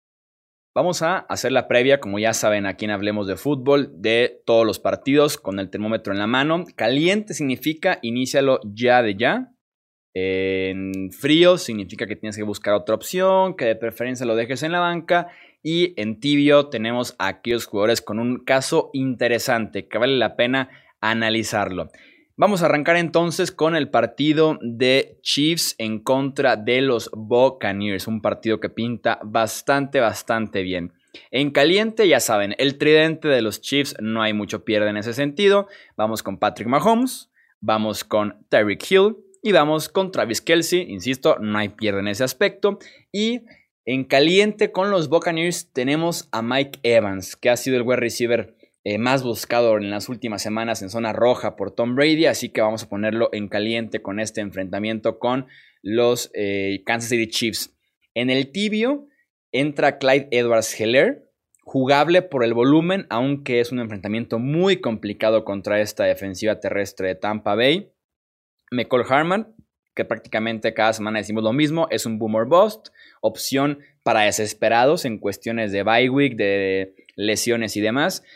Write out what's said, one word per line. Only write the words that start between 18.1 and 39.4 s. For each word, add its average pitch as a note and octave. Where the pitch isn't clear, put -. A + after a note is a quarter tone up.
un A#2+
caso C3+
interesante A#2+
que -
vale B2+
la A2
pena B2+
analizarlo. G#2+
Vamos F#3
a E3
arrancar D3
entonces E3+
con D#3+
el C#3+
partido D3
de B2+
Chiefs D#3+
en G#2+
contra C3
de A#2+
los A#2+
Buccaneers, G#2+
un A2
partido G#2+
que G2+
pinta A2+
bastante, B2
bastante A2
bien. F2+
En C#3
caliente, G3+
ya C#3
saben, G2+
el C#3
tridente D#3
de C3
los G#2+
Chiefs, C#3+
no A2
hay A2
mucho G#2
pierde G#2
en G#2
ese A2
sentido. G3
Vamos A2
con G2
Patrick G#2
Mahomes, A3+
vamos G#2+
con G#2
Tyreek G#2
Hill G3